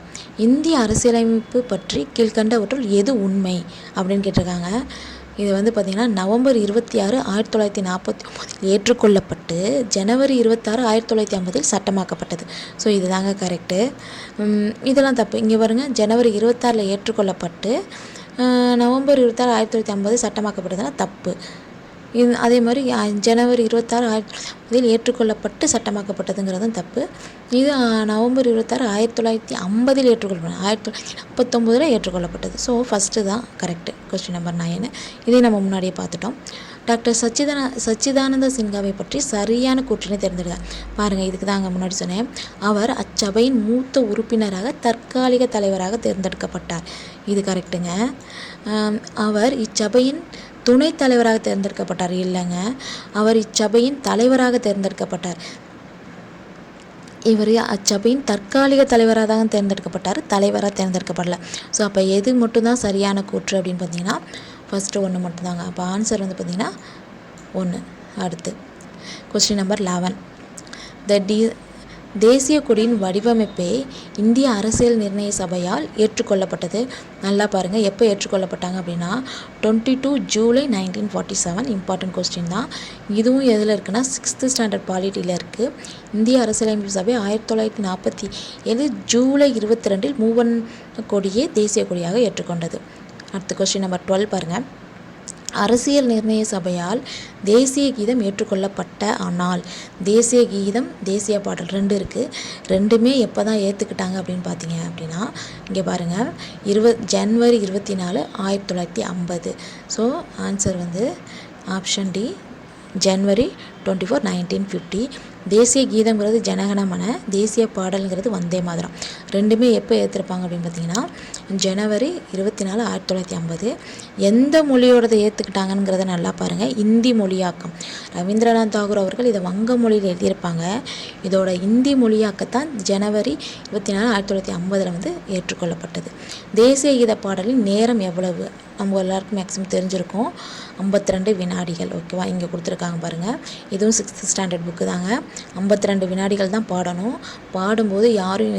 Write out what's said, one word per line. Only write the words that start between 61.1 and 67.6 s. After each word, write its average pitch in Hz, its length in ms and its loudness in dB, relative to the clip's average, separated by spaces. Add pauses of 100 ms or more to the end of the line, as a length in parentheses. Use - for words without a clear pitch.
So, 214 160 0
அப்ப 202 160 2
எது 202 320 2
மட்டும்தான் 233 420 4
சரியான 196 460 0
கூற்று 196 380 -2
அப்படின்னு 180 220 -4
பார்த்தீங்கன்னா, 175 360 -4 (520)
ஃபஸ்ட்டு 196 260 -4
ஒண்ணு 190 220 -2
மட்டும்தாங்க. 175 480 -6
அப்ப 180 180 -6
ஆன்சர் 202 340 -2
வந்து 190 160 -4
பார்த்தீங்கன்னா, 185 360 -4 (840)
ஒண்ணு. 180 240 -4 (400)